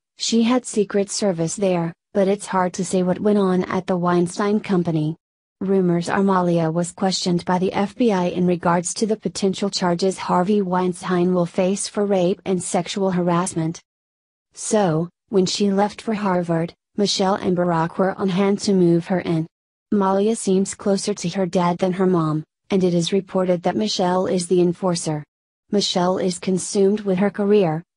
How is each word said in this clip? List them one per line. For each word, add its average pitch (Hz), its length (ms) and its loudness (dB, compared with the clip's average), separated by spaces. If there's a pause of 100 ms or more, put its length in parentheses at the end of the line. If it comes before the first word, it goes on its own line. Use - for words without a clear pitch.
(180)
she 226 260 2
had 254 220 2
Secret 202 440 -2
Service 165 460 -2
there, 175 380 0 (200)
but 196 140 2
it's 202 180 -2
hard 180 280 0
to 185 120 -4
say 185 160 0
what 180 180 0
went 208 200 2
on 185 240 2
at 180 240 -4
the 190 100 0
Weinstein 175 600 0
Company. 170 560 0 (460)
Rumors 180 480 2
are 202 120 0
Malia 175 480 2
was 170 220 -2
questioned 180 540 -2
by 180 120 0
the 185 140 0
F 196 240 -2
B 240 160 2
I 185 140 2
in 180 200 0
regards 175 500 0
to 220 120 -2
the 214 80 0
potential 196 540 -2
charges 185 480 0
Harvey 185 440 0
Weinstein 180 720 0
will 180 120 2
face 190 420 -2
for 208 180 -2
rape 190 400 0
and 185 160 -2
sexual 190 500 -2
harassment. 175 720 -2 (720)
So, 175 560 0 (200)
when 190 160 2
she 202 260 0
left 202 300 -2
for 226 120 -4
Harvard, 175 600 -2 (240)
Michelle 196 380 0
and 185 200 -2
Barack 170 420 0
were 190 220 0
on 202 80 -2
hand 196 320 0
to 202 140 0
move 170 340 4
her 185 140 -2
in. 165 260 -2 (440)
Malia 202 440 2
seems 190 400 0
closer 196 380 -2
to 180 160 -6
her 190 160 -2
dad 175 320 0
than 185 160 0
her 185 140 0
mom, 156 360 0 (260)
and 190 140 2
it 180 100 2
is 170 200 0
reported 185 500 0
that 180 140 0
Michelle 190 500 0
is 180 200 -2
the 180 120 2
enforcer. 170 640 0 (480)
Michelle 190 460 0
is 185 220 -2
consumed 196 600 0
with 190 180 0
her 202 100 2
career, 196 540 2 (140)